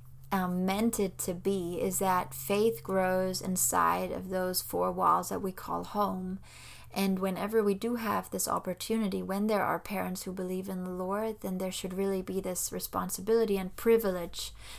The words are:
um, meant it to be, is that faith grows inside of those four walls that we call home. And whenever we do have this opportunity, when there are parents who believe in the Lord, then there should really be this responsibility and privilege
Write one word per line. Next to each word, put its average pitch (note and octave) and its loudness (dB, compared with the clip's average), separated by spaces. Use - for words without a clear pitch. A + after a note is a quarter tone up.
um, F#3 2
meant G#3 2
it F#3+ 0
to F#3 -2
be, F3+ -2
is F#3 0
that F#3 2
faith A3+ 2
grows F#3 2
inside F3+ 2
of F#3 -6
those F#3 0
four F3+ 0
walls F3+ 4
that F#3+ -2
we F#3+ -2
call F3 -4
home. F#3+ -2
And G3 2
whenever F#3+ 2
we G3+ 4
do A3+ 0
have G#3 -2
this F#3+ -2
opportunity, F#3+ 0
when G3 0
there G#3 4
are E3 2
parents F#3 -4
who F#3 -6
believe F#3 -4
in F#3 -4
the F#3 -6
Lord, G3+ -2
then F#3 -2
there F#3 -2
should F#3 -6
really G3 0
be F#3 -2
this F#3 -4
responsibility G3 0
and F#3+ -4
privilege G3 2